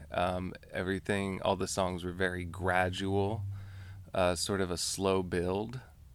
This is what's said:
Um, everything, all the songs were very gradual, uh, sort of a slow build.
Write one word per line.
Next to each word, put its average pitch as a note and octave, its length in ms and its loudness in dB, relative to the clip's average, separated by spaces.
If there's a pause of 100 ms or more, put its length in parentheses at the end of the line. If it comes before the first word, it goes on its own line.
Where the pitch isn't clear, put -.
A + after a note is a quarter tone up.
(120)
Um, F2+ 420 0 (180)
everything, F#2+ 720 0
all G2 120 4
the F#2 120 -2
songs F#2 360 0
were F2+ 80 -4
very F2+ 340 0
gradual, F#2+ 1000 2 (680)
uh, F2+ 220 4
sort G2 260 0
of F2+ 80 2
a F2 80 -2
slow F#2+ 460 2
build. F#2 560 0 (360)